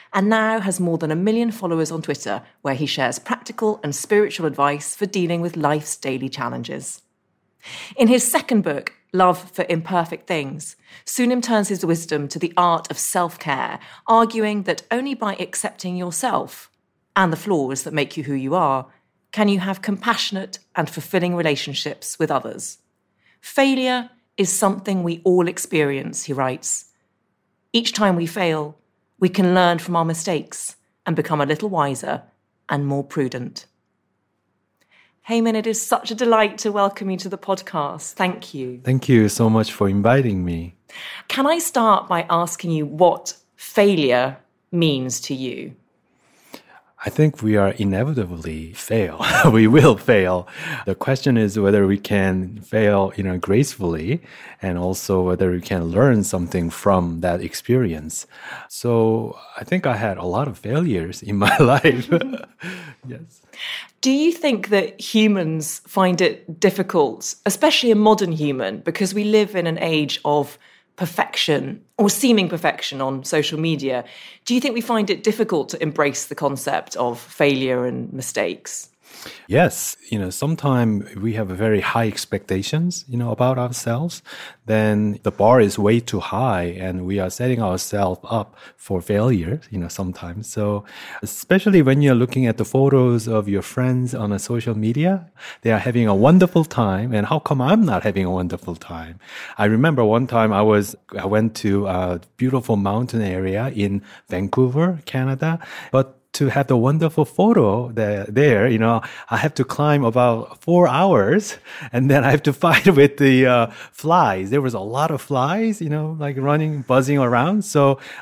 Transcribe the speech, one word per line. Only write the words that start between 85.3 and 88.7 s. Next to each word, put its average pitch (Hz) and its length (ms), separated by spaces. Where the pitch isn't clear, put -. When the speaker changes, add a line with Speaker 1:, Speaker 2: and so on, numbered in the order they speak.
Speaker 2:
bar 117 300
is 101 180
way 107 200
too 113 200
high 101 440
and 90 420
we 98 140
are 92 100
setting 123 320
ourselves 92 600
up 110 320